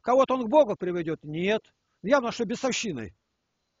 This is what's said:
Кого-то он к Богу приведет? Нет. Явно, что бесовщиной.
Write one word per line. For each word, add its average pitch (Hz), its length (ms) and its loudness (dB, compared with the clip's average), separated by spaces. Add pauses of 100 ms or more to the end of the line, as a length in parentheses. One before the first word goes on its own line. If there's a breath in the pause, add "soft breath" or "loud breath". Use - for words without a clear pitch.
Кого-то 262 340 2
он 254 100 -2
к 214 40 -6
Богу 240 260 4
приведет? 175 480 -4
Нет. 175 380 -2 (420)
Явно, 240 280 2
что 233 140 -4
бесовщиной. 185 680 -4 (680)